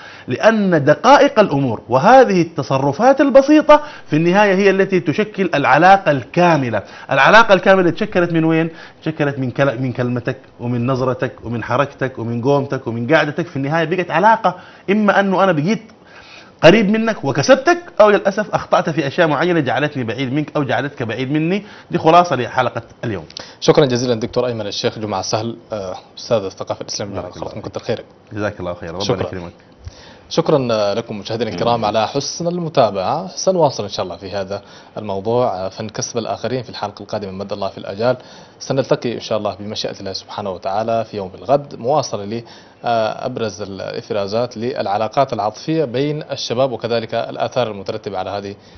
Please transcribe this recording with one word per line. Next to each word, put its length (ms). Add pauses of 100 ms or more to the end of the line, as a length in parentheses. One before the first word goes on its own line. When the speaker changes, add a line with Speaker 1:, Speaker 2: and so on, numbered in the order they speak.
(280)
Speaker 1:
لأن 560
دقائق 560
الأمور 480
وهذه 540
التصرفات 760
البسيطة 640 (240)
في 100
النهاية 380
هي 160
التي 300
تشكل 540
العلاقة 560
الكاملة. 720 (280)
العلاقة 440
الكاملة 360
تشكلت 420
من 120
وين؟ 260 (320)
تشكلت 360
من 120
كل-، 280
من 140
كلمتك 440 (240)
ومن 260
نظرتك 460 (120)
ومن 200
حركتك 540
ومن 240
قومتك 440
ومن 280
قعدتك. 320
في 100
النهاية 280
بقت 260
علاقة، 460 (340)
إما 300
أنه 240
أنا 80
بقيت 300 (800)
قريب 280
منك 340
وكسبتك، 540 (220)
أو 100
للأسف 440
أخطأت 360
في 160
أشياء 220
معينة 320
جعلتني 440
بعيد 280
منك 240
أو 60
جعلتك 400
بعيد 300
مني. 320 (260)
دي 80
خلاصة 380
لحلقة 460 (220)
اليوم. 200 (360)
Speaker 2:
شكرًا 260
جزيلًا 280
دكتور 320
أيمن 200
الشيخ 320
جمعة 240
سهل، 340 (160)
آه، 240 (220)
أستاذ 260
الثقافة 360
الإسلامية 340
Speaker 1:
بارك 100
Speaker 2:
جامعة 120
الخرطوم. 160
Speaker 1:
الله 100
فيك. 100
Speaker 2:
كتر 80
خيرك. 240 (280)
Speaker 1:
جزاك 280
الله 140
خير. 160
ربنا 140
Speaker 2:
شكرًا. 180
Speaker 1:
يكرمك. 300 (760)
Speaker 2:
شكرًا 680
لكم 240
مشاهدينا 320
الكرام 340
على 240
حسن 400
المتابعة. 800 (100)
سنواصل 460
إن 60
شاء 160
الله 120
في 140
هذا 320 (360)
الموضوع، 560
آه، 140
فن 200
كسب 300
الآخرين 440
في 80
الحلقة 320
القادمة 280
من 80
مد 140
الله 160
في 100
الأجال. 380 (420)
سنلتقي 560
إن 60
شاء 180
الله 220
بمشيئة 400
الله 120
سبحانه 380
وتعالى 600
في 60
يوم 180
الغد، 440
مواصلة 640 (420)
لأبرز 800
الإفرازات 920
للعلاقات 760
العاطفية 520
بين 380
الشباب، 500
وكذلك 420
الآثار 560
المترتبة 480
على 120
هذه 240 (240)